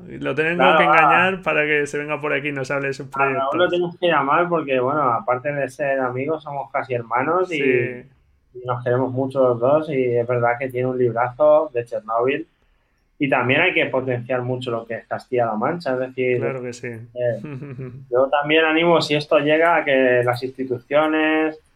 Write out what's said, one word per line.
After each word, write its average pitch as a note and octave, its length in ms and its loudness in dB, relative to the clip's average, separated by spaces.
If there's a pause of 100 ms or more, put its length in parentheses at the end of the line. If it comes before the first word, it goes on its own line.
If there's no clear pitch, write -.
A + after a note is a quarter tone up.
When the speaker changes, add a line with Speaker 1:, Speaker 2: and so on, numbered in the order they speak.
Speaker 1:
Lo C#3+ 280 -6
tenemos D#3+ 320 0
Speaker 2:
Claro, D#3 120 6
Speaker 1:
que D3 80 6
Speaker 2:
va. D3+ 100 4
Speaker 1:
engañar E3+ 460 4
para D#3 220 0
que D3 220 2
se D3 120 -6
venga D3 220 -4
por D3 140 -2
aquí C#3 140 -2
y C#3+ 40 -4
nos C3+ 180 -6
hable C#3 180 -2
de C3+ 60 -4
sus C3+ 200 -12
Speaker 2:
A C3+ 40 -4
Raúl C#3 160 0
lo C3+ 160 -2
Speaker 1:
proyectos. E3+ 220 2
Speaker 2:
tenemos F3 260 -2
que F3+ 100 -2
llamar D3+ 400 2
porque, C#3 300 0
bueno, C#3 220 0 (120)
aparte B2+ 400 -2
de C#3 180 -4
ser C3+ 300 -2
amigos, C3 420 -4
somos C#3+ 280 -10
casi B2+ 240 -6
hermanos C3+ 560 -2
y, D#3+ 80 -4
Speaker 1:
Sí. B2+ 440 -2 (600)
Speaker 2:
y B2 40 -12
nos B2 180 -4
queremos B2 280 0
mucho C3+ 300 -2
los B2 160 2
dos, D3 300 2
y B2+ 260 0
es A#2+ 120 0
verdad A#2+ 320 0
que C3+ 100 -6
tiene B2+ 200 -4
un B2+ 100 -4
librazo B2+ 760 2
de A#2+ 140 -4
Chernóbil. A#2 600 -2 (720)
Y C#3 120 -2
también C3 320 2
hay F3+ 100 2
que D#3 140 0
potenciar B2+ 560 -4
mucho B2+ 300 -6
lo A#2 120 -6
que A#2 100 -10
es G#2 120 -12
Castilla-La A2+ 480 -2
Mancha, C3+ 400 -2
es B2+ 60 -4
decir, B2+ 380 -2
Speaker 1:
Claro C3 220 -4
que B2 140 -8
sí. B2 140 -12
Speaker 2:
eh, A#2+ 540 -4
Speaker 1:
<laughs> C3+ 680 -14
Speaker 2:
yo C3 180 2
también D3+ 380 2
animo, D#3+ 340 4
si D3 140 -2
esto D3+ 240 2
llega, D#3+ 380 4
a D#3 80 0
que C3 400 4
las B2 180 0
instituciones, D#3 1160 0 (180)